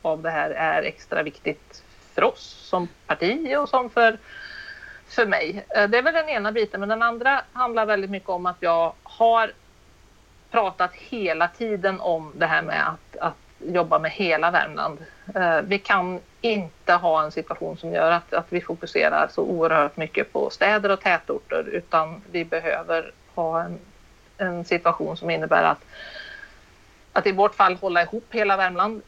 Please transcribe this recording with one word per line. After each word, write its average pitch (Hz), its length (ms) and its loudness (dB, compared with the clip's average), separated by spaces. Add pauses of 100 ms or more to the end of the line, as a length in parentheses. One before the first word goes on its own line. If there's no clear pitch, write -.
av 160 200 -2
det 160 80 -2
här 156 200 -2
är 156 340 0
extra - 400 -4
viktigt - 600 -10 (320)
för 185 80 2
oss - 340 -2 (120)
som 180 180 0 (200)
parti 254 500 -2
och 285 120 -2
som 254 200 0
för, 226 280 4 (880)
för 233 180 2
mig. 180 440 -2
Eh, 208 200 2
det 233 80 4
är 254 40 4
väl 320 120 2
den 311 160 0
ena 220 220 -2
biten, 214 280 -2
men 202 100 -4
den 220 120 0
andra 233 400 2 (120)
handlar 240 320 0
väldigt 202 260 0
mycket 190 180 -8
om 180 160 -4
att 180 140 -2
jag 165 340 2 (100)
har 226 480 2 (1000)
pratat 185 420 0
hela 175 540 -2
tiden 196 520 -2
om 160 360 -2
det 160 100 0
här 160 160 0
med 156 260 -2
att, - 340 -10
att - 140 -4 (380)
jobba 165 260 2
med 156 120 -2
hela 165 400 0
Värmland. 151 460 -2 (380)
Eh, 170 260 4
vi 196 180 -2
kan 180 400 0 (220)
inte 196 520 0
ha 165 300 4
en 156 80 -4
situation 165 460 -6
som 165 160 -8
gör 165 180 4
att, 170 220 0
att 175 160 0
vi 175 120 -2
fokuserar 156 680 0
så 165 100 -2
oerhört 160 560 2
mycket 156 360 -4
på 139 160 -2
städer 202 420 2
och 190 100 0
tätorter, 160 680 -2
utan 170 500 -2 (100)
vi 170 140 -4
behöver 165 680 -4 (240)
ha 165 260 -2
en, 175 180 -8 (580)
en 175 280 -4
situation 165 520 -2
som 170 120 -6
innebär 160 340 2
att, 160 180 0 (1300)
att 185 140 2
i 196 40 4
vårt 196 240 4
fall 185 200 4
hålla 180 260 0
ihop 214 300 -4
hela 202 260 2
Värmland. 190 500 0